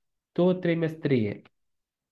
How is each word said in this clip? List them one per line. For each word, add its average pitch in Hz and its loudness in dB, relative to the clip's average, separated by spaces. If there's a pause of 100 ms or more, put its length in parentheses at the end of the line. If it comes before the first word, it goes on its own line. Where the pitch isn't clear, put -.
(360)
تو 175 4
تريمستريال 160 -2 (680)